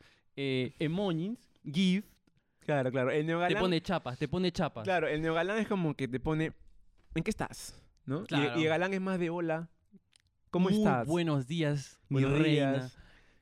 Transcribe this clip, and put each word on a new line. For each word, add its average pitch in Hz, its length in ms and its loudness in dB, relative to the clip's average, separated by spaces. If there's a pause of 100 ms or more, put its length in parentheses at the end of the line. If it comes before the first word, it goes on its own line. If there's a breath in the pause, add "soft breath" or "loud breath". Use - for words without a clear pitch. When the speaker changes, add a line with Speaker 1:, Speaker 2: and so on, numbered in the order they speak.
(360 soft breath)
Speaker 1:
eh, 131 420 0
emojis, 175 600 -2 (260)
GIF. 185 400 2 (560)
Speaker 2:
Claro, 135 300 0
claro. 127 200 0
El 151 120 2
Speaker 1:
Te 156 60 -2
Speaker 2:
neogalán 175 340 0
Speaker 1:
pone 175 180 2
chapas, 151 380 -4
te 147 100 -2
pone 180 240 0
chapas. 139 320 -4
Speaker 2:
Claro, 170 240 0
el 151 120 -2
neogalán 165 380 0
es 214 100 -2
como 175 260 0
que 135 140 -4
te 123 120 -4
pone, 156 320 -2 (640)
"¿En 160 100 0
qué - 60 -4
estás?", - 520 -8 (240)
¿no? 143 160 -4
Y, 113 40 -12
Speaker 1:
Claro. 147 340 0
Speaker 2:
y - 40 2
el 156 40 2
galán 175 260 0
es 190 60 -2
más 190 180 -2
de, 170 120 -2
"Hola, 165 380 -4 (840)
¿cómo 185 180 4
Speaker 1:
Muy 208 100 4
Speaker 2:
estás? 135 280 2
Speaker 1:
buenos 156 400 0
días, 147 640 -2
mi 135 140 2
Speaker 2:
Buenos 139 160 2
Speaker 1:
reina. 147 340 4
Speaker 2:
días. 127 260 -4 (440 soft breath)